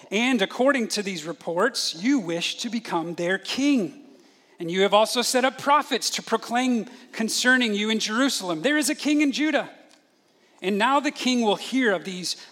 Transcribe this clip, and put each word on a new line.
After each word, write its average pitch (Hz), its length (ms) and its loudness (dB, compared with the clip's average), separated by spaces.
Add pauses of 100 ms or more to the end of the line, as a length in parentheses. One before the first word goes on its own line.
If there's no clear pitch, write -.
(100)
And 240 300 2
according 247 480 0
to 208 140 -4
these 180 220 -6
reports, 170 680 -4
you 240 240 2
wish 170 400 -4
to 233 120 -6
become 175 440 -4
their 175 240 -2
king. 247 640 -2 (560)
And 165 120 -6
you 190 120 2
have 196 120 4
also 220 280 4
set 247 220 2
up - 140 0
prophets 277 520 2
to - 120 -6
proclaim 233 640 0 (240)
concerning 233 640 2
you 208 160 0
in 220 80 2
Jerusalem, 208 640 0
'There 294 160 2
is 294 100 0
a 302 60 0
king 294 260 0
in 294 120 2
Judah.' 269 380 -2 (920)
And 196 160 0
now 262 220 4
the 277 100 -2
king 247 320 0
will 202 140 2
hear 247 360 0
of 170 120 -2
these 185 320 -8 (140)